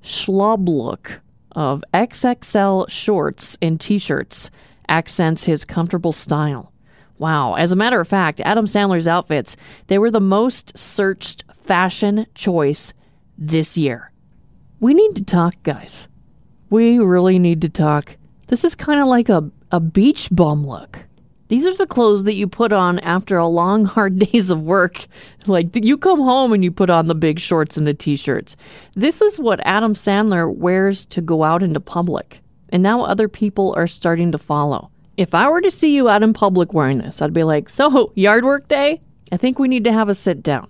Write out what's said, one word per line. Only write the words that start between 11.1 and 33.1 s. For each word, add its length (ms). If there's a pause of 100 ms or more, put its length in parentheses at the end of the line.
fashion 840
choice 580 (460)
this 400
year. 340 (680)
We 120
need 240
to 80
talk, 380
guys. 460 (600)
We 300
really 400
need 240
to 80
talk. 460 (320)
This 160
is 100
kinda 320
like 240
a, 200 (200)
a 100
beach 500
bum 360
look. 400 (420)
These 180
are 80
the 120
clothes 380
that 100
you 140
put 240
on 280
after 360
a 100
long, 380
hard 340
<laughs> 140
days 180
of 120
work. 440 (400)
Like, 260
th-, 120
you 120
come 240
home 320
and 120
you 80
put 180
on 160
the 80
big 240
shorts 380
and 100
the 80
t-shirts. 600 (380)
This 280
is 160
what 260
Adam 300
Sandler 580
wears 540
to 140
go 240
out 180
into 180
public. 600 (300)
And 120
now 200
other 260